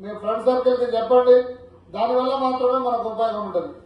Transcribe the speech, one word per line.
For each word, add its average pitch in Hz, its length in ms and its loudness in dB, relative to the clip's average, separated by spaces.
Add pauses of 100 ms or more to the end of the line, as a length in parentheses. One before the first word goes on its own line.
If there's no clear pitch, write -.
మీ 202 80 -12 (120)
ఫ్రెండ్ 220 260 -2
సర్కిల్కి 254 480 0
చెప్పండి, 247 400 6 (600)
దానివల్ల 254 380 0 (120)
మాత్రమే 254 420 0
మనకు 233 240 -2
ఉపయోగం 220 360 -4
ఉంటుంది. 175 240 -6 (140)